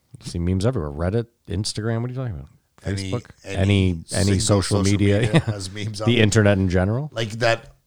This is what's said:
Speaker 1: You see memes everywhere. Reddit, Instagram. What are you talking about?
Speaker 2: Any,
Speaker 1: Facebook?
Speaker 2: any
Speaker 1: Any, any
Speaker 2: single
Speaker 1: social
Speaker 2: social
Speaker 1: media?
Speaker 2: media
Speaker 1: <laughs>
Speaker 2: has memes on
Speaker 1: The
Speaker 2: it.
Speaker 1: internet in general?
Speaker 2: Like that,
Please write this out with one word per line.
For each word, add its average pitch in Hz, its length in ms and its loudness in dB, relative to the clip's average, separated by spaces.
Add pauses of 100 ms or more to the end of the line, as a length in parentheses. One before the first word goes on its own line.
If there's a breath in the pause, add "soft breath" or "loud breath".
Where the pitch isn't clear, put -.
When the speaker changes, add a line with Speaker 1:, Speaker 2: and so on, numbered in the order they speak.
(220)
Speaker 1:
You - 80 -12
see - 80 -6
memes 92 280 0
everywhere. 95 240 -2
Reddit, 92 380 -2 (200)
Instagram. 110 540 -4
What 123 80 -8
are - 20 -12
you 127 60 -12
talking 120 160 -6
about? 71 140 -12 (380)
Speaker 2:
Any, 95 260 -4
Speaker 1:
Facebook? - 180 -8 (140)
Speaker 2:
any 98 120 -8
Speaker 1:
Any, 95 340 4
any 82 140 -4
Speaker 2:
single 95 360 0
Speaker 1:
social 104 220 2 (180)
Speaker 2:
social - 20 0
Speaker 1:
media? 101 400 2
Speaker 2:
media 120 180 2
Speaker 1:
<laughs> - 60 -2
Speaker 2:
has 98 260 -6
memes 104 300 -8
on 110 40 -2
Speaker 1:
The 117 120 4
Speaker 2:
it. 113 40 6
Speaker 1:
internet 104 360 6
in 95 100 2
general? 101 460 0
Speaker 2:
Like 113 240 -4
that, 117 380 -2 (100)